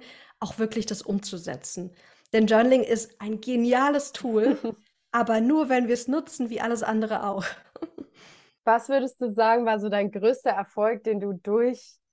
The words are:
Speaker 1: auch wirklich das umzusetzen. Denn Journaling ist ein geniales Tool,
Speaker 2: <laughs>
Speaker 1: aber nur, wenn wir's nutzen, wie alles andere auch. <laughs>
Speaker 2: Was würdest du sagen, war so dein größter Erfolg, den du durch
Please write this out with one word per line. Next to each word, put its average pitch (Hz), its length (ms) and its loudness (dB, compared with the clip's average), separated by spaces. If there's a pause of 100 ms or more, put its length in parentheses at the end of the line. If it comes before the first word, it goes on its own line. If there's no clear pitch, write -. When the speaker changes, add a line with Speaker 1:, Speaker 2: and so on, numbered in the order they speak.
(400)
Speaker 1:
auch - 200 -8
wirklich 220 260 -2
das 208 160 -6
umzusetzen. 180 920 -8 (420)
Denn 220 140 6
Journaling 233 360 6
ist - 360 -4
ein 214 220 -8
geniales 254 720 2
Tool, 233 500 0
Speaker 2:
<laughs> - 500 -12
Speaker 1:
aber 226 300 2
nur, 285 280 2
wenn 247 180 2
wir's 240 200 -2
nutzen, 269 420 -4
wie 226 120 -6
alles 226 220 -2
andere 220 440 -2
auch. 196 180 -4 (360)
<laughs> - 840 -18
Speaker 2:
Was 226 240 2
würdest 269 300 -2
du 240 140 -4
sagen, 226 320 4
war 220 140 2
so 208 100 -4
dein 202 220 0
größter 233 400 0
Erfolg, 208 520 -2
den 214 160 -2
du 202 140 -4
durch 220 600 -2 (180)